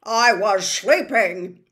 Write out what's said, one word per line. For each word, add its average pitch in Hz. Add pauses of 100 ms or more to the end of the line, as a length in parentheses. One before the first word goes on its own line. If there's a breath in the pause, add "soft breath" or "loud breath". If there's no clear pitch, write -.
I 226
was 190
sleeping. 185 (120)